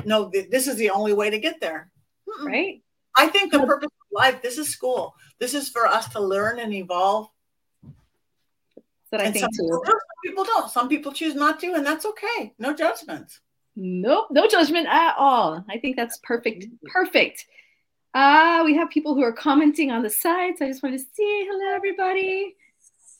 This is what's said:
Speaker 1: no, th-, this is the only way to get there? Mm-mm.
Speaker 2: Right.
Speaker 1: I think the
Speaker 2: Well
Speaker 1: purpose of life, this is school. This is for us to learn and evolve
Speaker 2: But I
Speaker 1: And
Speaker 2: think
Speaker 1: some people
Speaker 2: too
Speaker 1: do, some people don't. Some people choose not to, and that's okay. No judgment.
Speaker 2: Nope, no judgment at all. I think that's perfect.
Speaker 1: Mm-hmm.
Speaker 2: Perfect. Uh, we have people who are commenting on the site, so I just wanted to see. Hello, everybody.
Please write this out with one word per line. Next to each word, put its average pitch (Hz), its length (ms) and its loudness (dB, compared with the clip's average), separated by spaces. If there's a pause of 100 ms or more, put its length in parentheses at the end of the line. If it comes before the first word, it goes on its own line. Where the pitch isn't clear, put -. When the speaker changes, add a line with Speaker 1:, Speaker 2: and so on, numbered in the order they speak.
Speaker 1:
no, 208 260 0
th-, 190 180 -2
this 254 180 0
is 240 100 -4
the 214 120 0
only 208 240 0
way 208 160 2
to 214 80 -2
get 320 220 -4
there? 160 320 -8 (360)
Mm-mm. 302 200 -10
Speaker 2:
Right. 311 360 -4 (320)
Speaker 1:
I 285 120 8
think 392 240 0
the 285 80 4
Speaker 2:
Well 262 80 4
Speaker 1:
purpose 294 220 0 (120)
of - 100 -20
life, 254 300 2
this 247 160 -8
is 302 120 -6
school. 247 460 -4 (220)
This 247 160 -4
is 277 160 -6
for 233 160 0
us 220 240 0
to 220 100 -8
learn 202 400 -2
and 220 140 -6
evolve 190 560 -2 (1900)
Speaker 2:
But 208 60 0
I 196 60 0
Speaker 1:
And 214 60 0
Speaker 2:
think 240 120 -2
Speaker 1:
some 220 60 -4 (140)
people 165 140 0
Speaker 2:
too - 60 -6
Speaker 1:
do, 381 60 0
some 427 80 4 (260)
people 381 180 -4
don't. 453 260 0
Some 254 200 -2
people 285 240 -2
choose 311 220 -4
not 302 260 2
to, 359 120 -4
and 294 120 0
that's 320 200 -2
okay. 427 540 -6
No 262 160 -4
judgment. 311 640 -6 (380)
Speaker 2:
Nope, 196 520 0
no 311 160 6
judgment 339 420 4
at 311 300 4
all. 208 520 4
I 208 100 -6
think 254 160 -4
that's 233 220 -6
perfect. 226 480 -4
Speaker 1:
Mm-hmm. - 260 -20
Speaker 2:
Perfect. 339 540 0 (680)
Uh, 311 520 6
we 302 100 4
have 320 140 2
people 294 260 -2
who 277 80 2
are 233 80 2
commenting 294 580 2
on 240 140 -2
the 214 60 -4
site, 359 500 -2
so 285 60 -2
I - 20 -4
just 269 160 -8
wanted 262 160 -4
to 269 140 -12
see. 415 360 -2
Hello, 392 240 -4
everybody. 381 840 -4 (640)